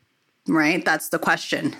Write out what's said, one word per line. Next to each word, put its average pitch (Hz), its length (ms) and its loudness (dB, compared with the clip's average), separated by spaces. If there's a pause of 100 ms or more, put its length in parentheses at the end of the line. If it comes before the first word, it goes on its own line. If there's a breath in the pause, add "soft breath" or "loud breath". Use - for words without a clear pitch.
(480)
Right? 160 360 2
That's 160 260 0
the 165 100 0
question 160 600 -2